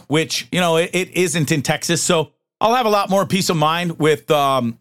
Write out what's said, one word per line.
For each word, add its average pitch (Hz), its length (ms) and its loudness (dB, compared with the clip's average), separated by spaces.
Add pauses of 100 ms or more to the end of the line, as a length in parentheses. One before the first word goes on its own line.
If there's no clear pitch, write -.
which, 151 420 -2
you 175 100 -2
know, 170 160 2
it, 170 160 0
it 180 180 -4
isn't 170 420 -2
in 147 100 0
Texas. 156 400 -2
So 160 300 0 (280)
I'll 226 140 2
have 247 120 0
a 214 40 2
lot 202 180 0
more 190 160 2
peace 185 260 -2
of 180 60 0
mind 160 420 -2
with, 151 320 0
um, 135 500 0